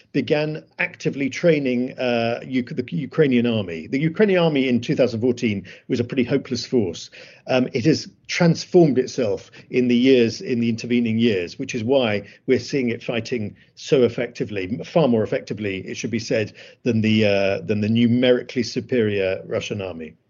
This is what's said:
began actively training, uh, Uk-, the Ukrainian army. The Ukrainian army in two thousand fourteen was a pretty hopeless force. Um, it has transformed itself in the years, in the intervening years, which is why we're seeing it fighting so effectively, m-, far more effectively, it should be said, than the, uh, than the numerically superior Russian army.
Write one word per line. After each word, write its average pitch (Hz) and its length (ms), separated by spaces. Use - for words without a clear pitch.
began 151 540
actively 143 500
training, 131 680
uh, 117 460
Uk-, 131 320
the 127 140
Ukrainian 131 560
army. 95 420
The 135 120
Ukrainian 175 440
army 139 240
in 120 140
two - 160
thousand 113 240
fourteen 113 400
was 131 120
a 120 40
pretty 120 200
hopeless 135 420
force. 98 460
Um, 127 260
it 127 140
has 147 240
transformed 170 680
itself 113 540
in 123 200
the 123 60
years, 120 460
in 117 180
the 117 100
intervening 117 500
years, 95 400
which 131 160
is 110 80
why 113 440
we're 127 100
seeing 123 320
it - 140
fighting 113 520
so - 260
effectively, 117 720
m-, 82 120
far 160 240
more 117 140
effectively, 104 640
it - 100
should 120 120
be 110 80
said, 110 360
than 113 200
the, 110 240
uh, 98 360
than 104 200
the 104 80
numerically 120 760
superior 107 840
Russian 104 380
army. 82 320